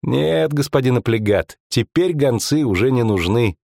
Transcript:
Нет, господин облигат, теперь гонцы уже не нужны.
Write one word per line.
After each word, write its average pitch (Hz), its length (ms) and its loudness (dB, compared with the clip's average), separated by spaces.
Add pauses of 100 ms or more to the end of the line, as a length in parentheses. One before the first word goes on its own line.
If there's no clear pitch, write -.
Нет, 160 500 0
господин 135 460 0
облигат, 107 600 0 (120)
теперь 170 440 0
гонцы 143 520 0
уже 107 260 0
не 127 120 2
нужны. 104 600 0